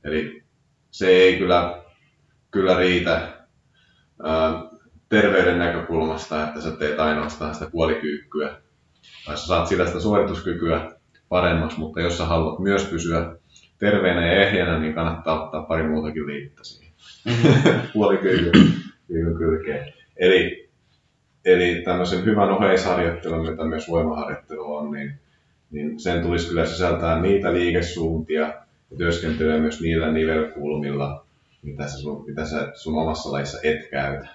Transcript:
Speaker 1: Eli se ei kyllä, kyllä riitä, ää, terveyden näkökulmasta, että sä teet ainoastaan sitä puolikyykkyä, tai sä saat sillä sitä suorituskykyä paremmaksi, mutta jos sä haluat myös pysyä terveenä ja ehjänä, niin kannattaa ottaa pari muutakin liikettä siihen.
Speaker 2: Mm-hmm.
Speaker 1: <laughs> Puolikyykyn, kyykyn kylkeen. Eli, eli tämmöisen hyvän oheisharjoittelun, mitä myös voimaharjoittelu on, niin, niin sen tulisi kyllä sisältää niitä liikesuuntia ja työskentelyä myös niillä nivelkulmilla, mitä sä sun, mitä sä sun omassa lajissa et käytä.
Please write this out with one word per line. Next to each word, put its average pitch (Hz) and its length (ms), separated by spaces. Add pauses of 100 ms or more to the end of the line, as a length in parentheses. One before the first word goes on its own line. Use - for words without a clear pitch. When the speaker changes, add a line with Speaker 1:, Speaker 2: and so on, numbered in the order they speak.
Speaker 1:
Eli 76 380 (480)
se - 180
ei 92 300
kyllä, 87 440 (680)
kyllä 92 260
riitä, 87 520 (960)
ää, 80 400 (460)
terveyden 92 500
näkökulmasta, 80 880
että 78 160
sä 80 100
teet 76 300
ainoastaan 76 540
sitä - 160
puolikyykkyä, 76 840 (720)
tai 73 100
sä - 100
saat 85 200
sillä 90 200
sitä 87 140
suorituskykyä 85 920 (360)
paremmaksi, 85 500
mutta 78 220
jos 82 180
sä 85 60
haluat 80 340
myös 98 260
pysyä 82 500 (440)
terveenä 92 480
ja 85 60 (100)
ehjänä, 87 360
niin 78 160
kannattaa 80 500
ottaa 78 180
pari 80 260
muutakin 78 380
liikettä 71 380
siihen. - 280 (320)
Speaker 2:
Mm-hmm. 120 640
Speaker 1:
<laughs> - 40
Puolikyykyn, 95 600 (560)
kyykyn 82 280
kylkeen. 78 560 (240)
Eli, 90 520 (760)
eli 90 400
tämmöisen 90 400
hyvän 101 260
oheisharjoittelun, 87 1000
mitä 80 140
myös 80 240
voimaharjoittelu 78 880
on, 73 160
niin, 71 260 (520)
niin 76 300
sen 85 220
tulisi 85 260
kyllä 82 180
sisältää 82 540
niitä 92 320
liikesuuntia 82 920 (440)
ja - 60
työskentelyä 78 640
myös 78 220
niillä 80 320
nivelkulmilla, 73 1120 (380)
mitä 71 260
sä 69 100
sun, 73 280
mitä 76 200
sä 73 280
sun 78 240
omassa 76 340
lajissa 71 300
et 76 280
käytä. 69 440